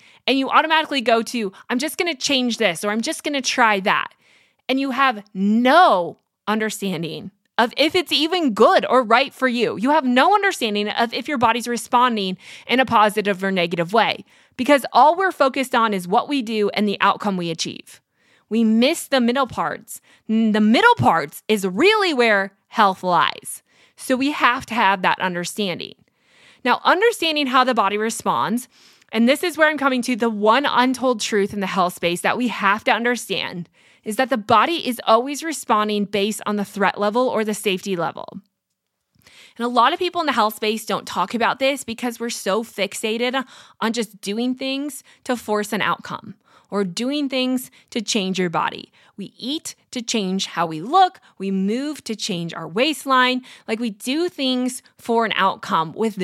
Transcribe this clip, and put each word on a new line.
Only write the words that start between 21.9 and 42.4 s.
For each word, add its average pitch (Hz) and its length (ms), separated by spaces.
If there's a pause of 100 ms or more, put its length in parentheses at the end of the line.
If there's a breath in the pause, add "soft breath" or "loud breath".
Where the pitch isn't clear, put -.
where 214 440 (120)
health 196 360
lies. - 580 (340 soft breath)
So - 200
we 269 160
have 254 340
to 226 80
have 196 280
that 175 180
understanding. 175 760 (720 soft breath)
Now, 247 180
understanding 320 640
how 254 160
the 254 120
body 208 240
responds, 208 720 (440 soft breath)
and 233 160
this 294 160
is 339 120
where 311 120
I'm 311 100
coming 262 240
to 247 140
the 233 140
one 220 360
untold 254 540
truth 202 320
in 202 80
the 190 60
health 180 280
space 175 280
that 190 160
we 247 100
have 208 360
to 269 60
understand, 220 800 (340 soft breath)
is 214 140
that 262 120
the 262 80
body 226 500
is 240 200
always 262 360
responding 214 600
based 202 400
on 208 120
the 202 80
threat 196 340
level 208 300
or 220 160
the 208 100
safety 190 420
level. 160 300 (1300 loud breath)
And 233 80
a 240 40
lot 240 260
of 359 40
people 359 220
in 320 60
the 285 60
health 220 240
space 220 280
don't - 220
talk 190 260
about 226 260
this 269 260
because 233 360
we're 233 80
so 220 340